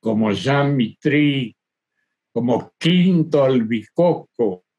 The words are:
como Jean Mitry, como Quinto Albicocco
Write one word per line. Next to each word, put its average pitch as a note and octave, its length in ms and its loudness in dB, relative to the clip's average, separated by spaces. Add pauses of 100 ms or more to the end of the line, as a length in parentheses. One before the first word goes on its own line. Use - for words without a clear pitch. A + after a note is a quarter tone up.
como G#2+ 320 0
Jean C#3 420 0
Mitry, C3+ 800 -2 (800)
como A#2+ 440 -4
Quinto E3 680 2
Albicocco A#2 1200 -2 (140)